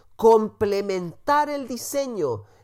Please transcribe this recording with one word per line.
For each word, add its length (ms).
complementar 1300
el 180
diseño, 760